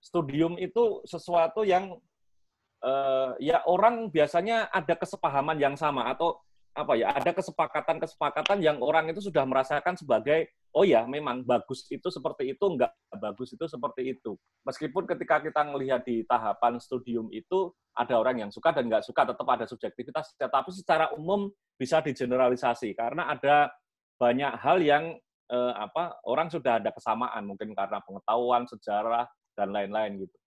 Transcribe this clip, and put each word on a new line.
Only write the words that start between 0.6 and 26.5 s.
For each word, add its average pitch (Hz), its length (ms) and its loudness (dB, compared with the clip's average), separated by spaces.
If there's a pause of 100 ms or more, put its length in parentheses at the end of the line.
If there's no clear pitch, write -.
sesuatu 170 560 0
yang, 190 320 2 (880)
eh, 135 560 0
ya, 156 240 2
orang 214 480 4
biasanya 175 600 2
ada 170 280 0
kesepahaman 156 560 0
yang 143 240 2
sama 135 320 0
atau, 165 320 -2 (300)
apa - 240 0
ya, 113 160 2
ada 143 180 0
kesepakatan-kesepakatan 165 1300 -2
yang 151 220 4
orang 160 320 4
itu 196 80 -6
sudah 160 240 2
merasakan 135 480 0
sebagai 143 560 2 (240)
oh 175 120 6
ya, 117 200 6
memang 127 400 -6
bagus 123 480 0
itu 156 160 -6
seperti 139 480 -6
itu, 202 80 0
nggak 131 260 2 (300)
bagus 107 320 -8
itu 156 160 -8
seperti 127 480 -6
itu. 107 160 -10 (320)
Meskipun 151 400 -6
ketika 156 340 0
kita 151 300 -2
ngelihat 135 340 -2
di 113 220 -4
tahapan 120 560 0
studium 117 480 -6
itu, 175 400 -4 (240)
ada 120 240 0
orang 120 280 2
yang 104 60 -12
suka 160 220 0
dan 127 160 0
nggak 110 160 2
suka, 131 240 0
tetap 127 160 -4
ada 120 240 0
subjektivitas. 131 680 -8
Tetapi 135 380 -2
secara 160 400 0
umum 196 360 -2 (280)
bisa 156 240 2
digeneralisasi, 127 960 0
karena 127 320 -4
ada 143 400 4 (480)
banyak 123 440 2
hal 156 200 4
yang, 151 240 4 (440)
eh, 123 280 0
apa, 175 480 -6
orang 151 240 0
sudah 127 320 0